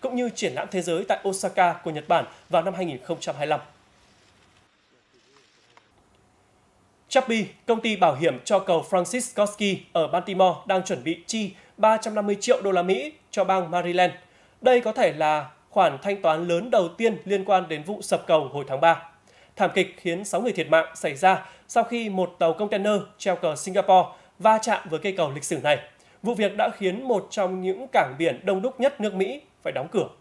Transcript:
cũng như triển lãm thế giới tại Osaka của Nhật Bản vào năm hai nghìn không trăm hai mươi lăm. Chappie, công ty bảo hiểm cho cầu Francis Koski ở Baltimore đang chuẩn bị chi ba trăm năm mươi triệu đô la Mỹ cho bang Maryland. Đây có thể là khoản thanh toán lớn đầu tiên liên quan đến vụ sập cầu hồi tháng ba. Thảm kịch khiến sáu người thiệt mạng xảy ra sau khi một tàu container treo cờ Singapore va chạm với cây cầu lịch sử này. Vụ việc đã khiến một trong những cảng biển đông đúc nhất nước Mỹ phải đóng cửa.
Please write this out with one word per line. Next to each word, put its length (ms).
cũng 140
như 140
triển 240
lãm 180
thế 100
giới 260
tại 200
Osaka 460
của 180
Nhật 160
Bản 180
vào 120
năm 120
hai 120
nghìn 180
không 160
trăm 160
hai 100
mươi 40
lăm. 100
Chappie, 360
công 140
ty 140
bảo 200
hiểm 300
cho 140
cầu 300
Francis 560
Koski 380
ở 140
Baltimore 580
đang 180
chuẩn 200
bị 240
chi 240
ba 200
trăm 180
năm 100
mươi 140
triệu 220
đô 100
la 120
Mỹ 300
cho 120
bang 280
Maryland. 420
Đây 200
có 100
thể 220
là 360
khoản 320
thanh 200
toán 260
lớn 240
đầu 260
tiên 280
liên 200
quan 220
đến 160
vụ 180
sập 260
cầu 260
hồi 140
tháng 140
ba. 200
Thảm 180
kịch 240
khiến 280
sáu 160
người 100
thiệt 180
mạng 160
xảy 200
ra 300
sau 160
khi 260
một 300
tàu 140
container 480
treo 180
cờ 200
Singapore 540
va 220
chạm 280
với 100
cây 180
cầu 140
lịch 120
sử 140
này. 220
Vụ 100
việc 240
đã 200
khiến 300
một 220
trong 320
những 300
cảng 280
biển 260
đông 160
đúc 180
nhất 220
nước 120
Mỹ 280
phải 100
đóng 180
cửa. 160